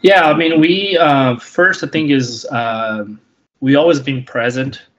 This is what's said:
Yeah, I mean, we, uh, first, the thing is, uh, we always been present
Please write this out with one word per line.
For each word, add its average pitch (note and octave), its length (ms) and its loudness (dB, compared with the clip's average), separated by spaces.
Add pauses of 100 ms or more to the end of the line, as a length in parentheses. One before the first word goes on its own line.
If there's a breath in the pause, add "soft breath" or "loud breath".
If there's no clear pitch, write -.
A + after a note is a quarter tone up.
Yeah, F#3 220 6
I D3+ 120 4
mean, D#3+ 240 0
we, F#3 380 0
uh, C#3 400 2
first, F#3 440 -2
the D#3+ 60 -8
thing D#3 220 -4
is, A#2+ 360 -2
uh, A2 600 -6 (540)
we C3+ 160 0
always D#3 240 2
been C3 240 -6
present B2+ 580 -6 (180)